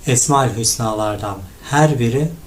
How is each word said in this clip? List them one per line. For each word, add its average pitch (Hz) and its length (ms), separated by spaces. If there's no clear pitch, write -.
Esmaül 127 500
Hüsnalardan 107 800
her 151 300
biri 131 300